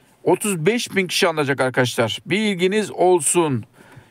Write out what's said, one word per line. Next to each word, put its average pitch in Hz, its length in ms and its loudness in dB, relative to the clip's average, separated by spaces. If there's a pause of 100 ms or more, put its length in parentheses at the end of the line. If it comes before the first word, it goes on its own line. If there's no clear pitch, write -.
(220)
otuz 180 440 0
beş 226 300 0
bin 190 100 0
kişi 165 220 0
alınacak 139 320 -2
arkadaşlar. 123 680 0
Bilginiz 196 640 0
olsun. 170 760 2 (460)